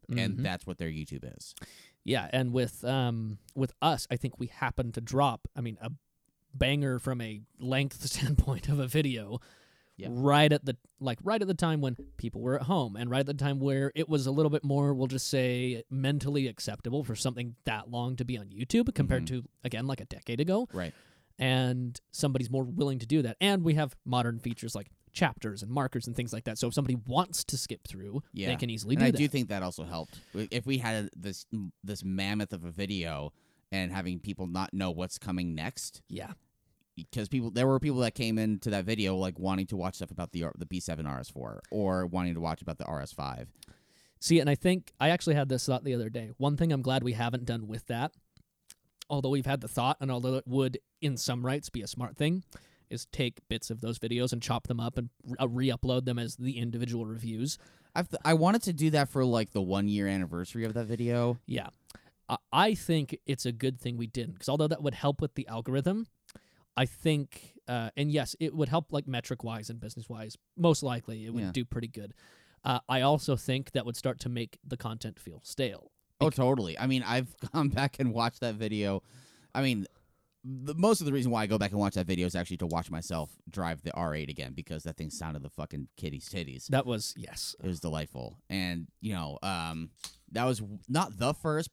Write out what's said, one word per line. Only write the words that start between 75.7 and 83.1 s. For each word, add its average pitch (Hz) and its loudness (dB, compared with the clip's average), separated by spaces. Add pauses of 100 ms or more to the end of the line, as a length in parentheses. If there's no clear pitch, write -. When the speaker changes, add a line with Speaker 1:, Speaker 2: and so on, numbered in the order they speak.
Speaker 1:
Oh, 151 6
Speaker 2:
Bec- 147 2
Speaker 1:
totally. 123 2
I 127 0
mean, 131 2
I've 123 0
<laughs> - -10
gone 147 2
back 135 0
and 123 2
watched 117 0
that 113 -2
video. 104 0 (520)
I 135 2
mean, 120 2 (580)
the, 131 -8
most 202 6
of 160 -4
the 143 2
reason 127 2
why 110 2
I 104 0
go 107 2
back 98 2
and 104 0
watch 101 2
that 90 2
video 90 2
is 87 -2
actually 87 -4
to 87 -2
watch 82 -2
myself 80 -6 (140)